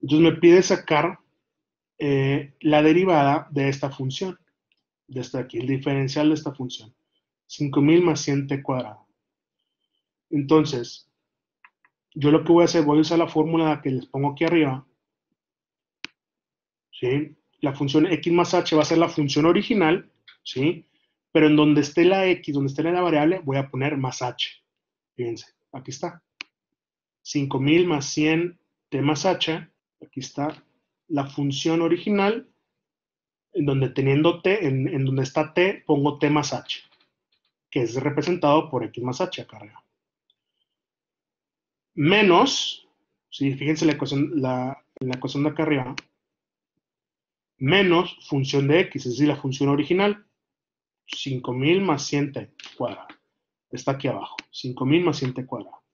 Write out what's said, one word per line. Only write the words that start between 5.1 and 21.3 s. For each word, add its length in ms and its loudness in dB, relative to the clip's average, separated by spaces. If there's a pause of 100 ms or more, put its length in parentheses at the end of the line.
esta 180 -8
aquí, 200 -8
el 80 -6
diferencial 640 -2
de 40 2
esta 180 -6
función, 420 -12 (520)
cinco 340 -4
mil 220 6
más 200 0
cien 260 -2
t 160 -4
cuadrado. 420 -8 (1300)
Entonces, 760 0 (1040)
yo 180 2
lo 120 4
que 100 4
voy 80 8
a 40 6
hacer, 180 2
voy 160 4
a 20 4
usar 180 2
la 80 2
fórmula 540 0
que 80 -4
les 160 -4
pongo 260 -4
aquí 140 -4
arriba, 400 0 (2000)
¿sí? 440 -4 (240)
La 160 -4
función 320 0
x 260 -2
más 200 2
h 220 0
va 60 4
a 40 2
ser 120 0
la 120 2
función 360 0
original, 640 2 (320)
¿sí? 460 -4 (440)